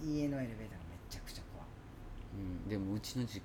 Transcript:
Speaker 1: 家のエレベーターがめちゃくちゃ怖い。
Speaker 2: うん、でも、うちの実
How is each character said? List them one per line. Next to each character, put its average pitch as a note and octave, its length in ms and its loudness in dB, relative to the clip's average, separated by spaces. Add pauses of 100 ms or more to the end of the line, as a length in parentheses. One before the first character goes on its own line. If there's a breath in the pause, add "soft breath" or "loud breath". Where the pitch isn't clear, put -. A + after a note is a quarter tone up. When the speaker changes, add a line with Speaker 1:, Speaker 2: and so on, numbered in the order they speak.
Speaker 1:
家 D3+ 260 6
の C#3 120 4
エ - 20 4
レ B2 60 2
ベ A2+ 60 -2 (100)
ー G#2+ 40 -6
タ - 80 -8
ー - 20 -8
が E2 120 -6
め F2 60 -8 (120)
ち - 80 -4
ゃ - 40 -4
く - 120 -6
ち - 60 -6
ゃ - 40 -6 (100)
怖 - 120 -8
い。 - 20 -8 (680)
Speaker 2:
う - 20 -2 (300)
ん、 - 20 0
で G#2 100 4
も、 G2 160 4
う G#2+ 60 4
ち - 180 0
の A#2+ 80 6
実 F#2+ 180 -2